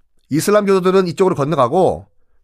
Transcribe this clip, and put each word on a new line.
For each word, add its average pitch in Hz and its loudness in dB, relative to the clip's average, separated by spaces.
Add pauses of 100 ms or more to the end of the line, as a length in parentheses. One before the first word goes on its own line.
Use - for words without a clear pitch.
(280)
이슬람 202 0
교도들은 185 2
이쪽으로 180 0
건너가고 139 -2 (380)